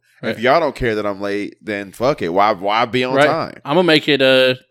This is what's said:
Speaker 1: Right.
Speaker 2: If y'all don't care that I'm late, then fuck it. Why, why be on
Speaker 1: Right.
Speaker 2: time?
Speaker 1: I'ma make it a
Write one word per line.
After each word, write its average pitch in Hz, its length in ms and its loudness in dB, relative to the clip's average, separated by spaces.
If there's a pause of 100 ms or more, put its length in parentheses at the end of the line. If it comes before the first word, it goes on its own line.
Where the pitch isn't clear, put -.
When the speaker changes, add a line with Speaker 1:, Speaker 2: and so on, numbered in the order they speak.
(240)
Speaker 1:
Right. 117 80 -6
Speaker 2:
If 113 80 -10
y'all 131 200 4
don't 147 160 -2
care 117 200 -2
that 104 100 -4
I'm 98 160 -6
late, 101 400 -6
then 101 300 -8
fuck 123 320 -2
it. 85 60 -2
Why, 98 240 2
why 101 320 0
be 123 180 -2
on 127 100 -4
Speaker 1:
Right. 139 140 4
Speaker 2:
time? 151 360 -4
Speaker 1:
I'ma 147 200 0
make 156 260 2
it 139 120 2
a 131 360 4 (140)